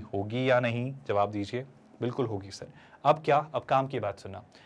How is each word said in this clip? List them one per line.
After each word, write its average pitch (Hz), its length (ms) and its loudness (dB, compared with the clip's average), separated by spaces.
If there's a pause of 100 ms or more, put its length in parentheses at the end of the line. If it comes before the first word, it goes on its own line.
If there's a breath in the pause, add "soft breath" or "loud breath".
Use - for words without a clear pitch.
होगी 107 460 -2
या 123 100 6
नहीं? 123 320 -2 (160)
जवाब 101 220 2
दीजिए। 104 340 -4 (380)
बिल्कुल 123 240 0
होगी 98 240 -8
सर। - 160 -14 (380 loud breath)
अब 151 200 6
क्या? 147 140 6 (160)
अब 123 100 -2
काम 135 220 2
की 135 140 -4
बात 101 180 -4
सुनना। 98 240 -14 (240 loud breath)